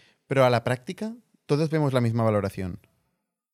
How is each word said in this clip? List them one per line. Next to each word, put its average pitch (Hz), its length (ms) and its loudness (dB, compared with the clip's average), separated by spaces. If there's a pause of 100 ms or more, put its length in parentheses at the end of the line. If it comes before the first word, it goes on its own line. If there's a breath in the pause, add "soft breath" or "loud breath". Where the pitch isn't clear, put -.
(260 soft breath)
pero 131 180 2
a 127 60 6
la 117 140 0
práctica 190 500 -6 (320)
todos 147 220 0
vemos 147 240 0
la 127 80 2
misma 117 220 0
valoración 98 560 -2 (760)